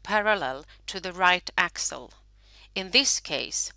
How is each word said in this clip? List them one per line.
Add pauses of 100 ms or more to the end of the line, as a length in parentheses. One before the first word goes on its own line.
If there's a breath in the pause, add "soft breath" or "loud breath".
parallel (220 soft breath)
to
the
right
axle, (600 soft breath)
in
this
case